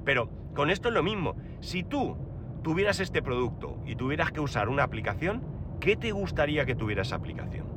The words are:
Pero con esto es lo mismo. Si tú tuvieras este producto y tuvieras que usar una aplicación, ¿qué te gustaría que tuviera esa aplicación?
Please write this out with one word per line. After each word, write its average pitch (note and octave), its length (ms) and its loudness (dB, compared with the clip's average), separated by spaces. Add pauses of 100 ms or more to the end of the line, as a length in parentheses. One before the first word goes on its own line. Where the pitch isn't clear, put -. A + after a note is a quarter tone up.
Pero B2 260 4 (240)
con D3 160 4
esto G3 200 2
es A#3 40 0
lo E3 100 6
mismo. F3+ 320 0 (260)
Si F3 220 -2
tú B3+ 340 0 (460)
tuvieras F#3+ 360 2
este E3+ 220 2
producto B2 640 -2
y A2+ 100 -4
tuvieras D3 360 0
que D#3 100 -4
usar A#2 260 2
una C3+ 160 4
aplicación, A#2+ 600 0 (360)
¿qué G#3 160 4
te A3+ 160 -2
gustaría D3+ 540 2
que B2 100 0
tuviera G#2+ 280 0
esa F#2 120 -2
aplicación? - 600 -6